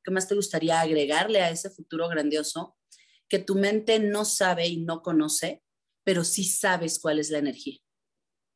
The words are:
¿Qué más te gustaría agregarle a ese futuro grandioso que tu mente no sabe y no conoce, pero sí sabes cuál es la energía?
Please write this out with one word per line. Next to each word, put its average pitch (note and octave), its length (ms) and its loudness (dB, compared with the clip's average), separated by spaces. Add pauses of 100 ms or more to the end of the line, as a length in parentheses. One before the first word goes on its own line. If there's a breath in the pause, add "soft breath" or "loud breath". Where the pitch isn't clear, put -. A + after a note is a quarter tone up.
¿Qué F#3 80 -4
más F#3+ 160 0
te G3+ 80 0
gustaría D#3+ 460 0
agregarle D#3+ 600 2
a E3+ 80 2
ese E3+ 200 -6
futuro E3 400 -6
grandioso D3+ 680 -2 (520 soft breath)
que G3 100 0
tu F#3+ 160 -2
mente G#3+ 440 2
no G#3 260 0
sabe F3+ 420 0
y E3+ 140 -4
no E3 200 -4
conoce, D#3+ 600 0 (400)
pero F3 220 2
sí - 180 0
sabes F3 560 0
cuál D3+ 180 0
es D3 120 -2
la D3+ 80 -2
energía? C#3+ 420 -4 (760)